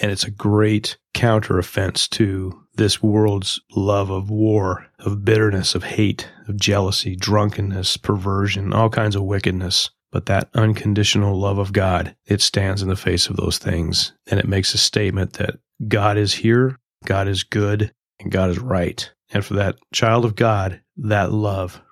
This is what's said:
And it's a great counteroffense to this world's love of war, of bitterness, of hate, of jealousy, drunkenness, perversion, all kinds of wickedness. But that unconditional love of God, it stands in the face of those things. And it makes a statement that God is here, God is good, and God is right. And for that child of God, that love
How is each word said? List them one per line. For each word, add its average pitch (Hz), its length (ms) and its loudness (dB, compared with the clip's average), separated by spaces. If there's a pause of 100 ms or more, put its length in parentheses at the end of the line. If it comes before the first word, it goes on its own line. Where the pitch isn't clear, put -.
And 104 120 0
it's 95 120 -4
a 107 60 -6
great 107 680 2 (160)
counteroffense 98 960 0
to 95 540 -2 (120)
this 104 260 0
world's 104 580 2 (140)
love 101 340 0
of 98 220 -4
war, 107 560 0 (140)
of 101 240 -4
bitterness, 107 500 2
of 92 80 -4
hate, - 480 -2 (160)
of 101 100 -6
jealousy, 98 600 0
drunkenness, 98 800 0
perversion, 98 760 -2
all 110 160 4
kinds 107 280 0
of 98 80 0
wickedness. 95 640 -2 (220)
But - 140 -4
that - 280 0
unconditional 104 840 2
love 98 220 0
of 101 140 -2
God, 92 420 0 (100)
it 101 160 0
stands 98 400 0
in 98 80 -2
the 92 60 0
face 90 320 0
of - 100 -4
those - 220 -2
things. - 540 -2 (180)
And 101 80 2
it - 100 0
makes 98 240 0
a 104 60 -2
statement 98 560 -2
that - 220 -4 (320)
God 104 280 2
is 104 160 2
here, 123 460 0 (260)
God 98 220 0
is 98 160 -2
good, 104 500 -2 (280)
and - 100 -8
God 95 180 2
is 87 120 -2
right. 92 500 -4 (200)
And 104 140 -2
for 101 100 -6
that 98 220 -2 (160)
child 117 320 2
of 110 120 -2
God, 101 440 0 (160)
that 104 360 0
love 98 580 -4